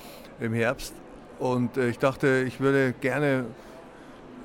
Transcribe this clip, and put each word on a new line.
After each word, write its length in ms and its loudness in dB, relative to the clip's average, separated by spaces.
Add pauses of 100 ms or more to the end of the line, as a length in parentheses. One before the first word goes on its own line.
(400)
im 140 -2
Herbst. 400 0 (460)
Und, 380 2
äh, 120 4
ich 80 -2
dachte, 500 4
ich 120 -6
würde 420 4
gerne 440 2 (1000)